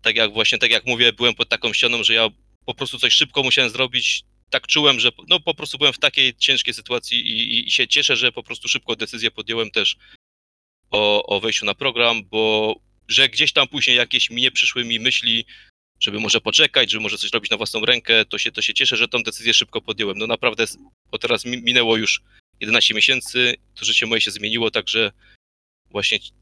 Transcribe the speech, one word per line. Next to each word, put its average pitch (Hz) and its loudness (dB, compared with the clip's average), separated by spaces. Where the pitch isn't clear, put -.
Tak 110 2
jak 110 2
właśnie, 107 0
tak 117 2
jak 113 2
mówię, 120 4
byłem 117 2
pod - -2
taką 117 -2
ścianą, 117 0
że 110 4
ja 113 4
po 123 -8
prostu 127 -8
coś 117 2
szybko - 2
musiałem 127 2
zrobić. 123 -2
Tak - -2
czułem, 143 4
że, 123 2
no, 170 2
po 160 -4
prostu 147 -10
byłem 143 2
w - -12
takiej 131 0
ciężkiej - 0
sytuacji 120 -4
i, 113 -4
i, 120 -2
i - -6
się 127 2
cieszę, - 2
że 120 0
po 120 -10
prostu - -10
szybko 117 -2
decyzję 110 -4
podjąłem 110 -6
też - 0
o, 104 2
o 101 0
wejściu 110 -4
na 104 -2
program, 117 0
bo 110 0
że 127 4
gdzieś 147 0
tam 139 2
później 127 0
jakieś 123 0
mi 120 -4
nie 127 2
przyszły 120 -2
mi 117 -4
myśli, 113 0
żeby 104 -4
może 110 0
poczekać, 120 2
żeby 110 -4
może 107 -4
coś - -6
robić 104 -4
na 110 0
własną 110 -4
rękę, 113 2
to - -6
się, - -2
to 120 -4
się - -2
cieszę, 131 0
że 117 0
tą 117 -2
decyzję 117 -2
szybko - 0
podjąłem. 101 -6
No 110 -4
naprawdę 117 -4
s-, - -4
bo 110 -8
teraz 117 -2
mi-, 123 -8
minęło 117 2
już - -2
jedenaście 110 2
miesięcy, 123 0
to - -12
życie 113 0
moje 113 0
się 107 0
zmieniło, 107 -2
także 110 -2
właśnie 104 -2